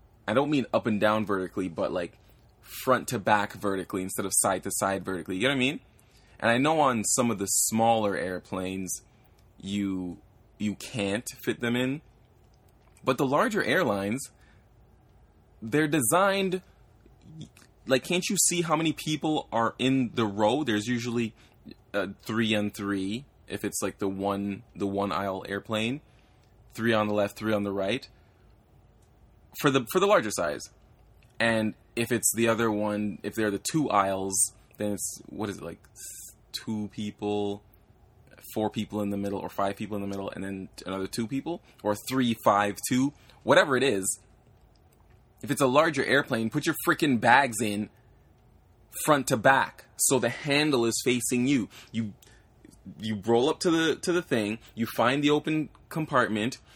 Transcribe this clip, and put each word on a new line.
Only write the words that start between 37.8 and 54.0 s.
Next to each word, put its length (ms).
four 160
people 320
in 100
the 60
middle, 220
or 100
five 280
people 180
in 80
the 60
middle, 220
and 120
then 320
t-, 140
another 180
two 220
people, 340
or 100
three, 360
five, 300
two, 240
whatever 320
it 80
is. 340
If 120
it's 80
a 80
larger 360
airplane, 460
put 160
your 80
frickin' 360
bags 420
in 280
front 240
to 80
back, 480
so 220
the 120
handle 540
is 200
facing 420
you. 220
You, 200
you 260
roll 240
up 120
to 100
the, 240
to 180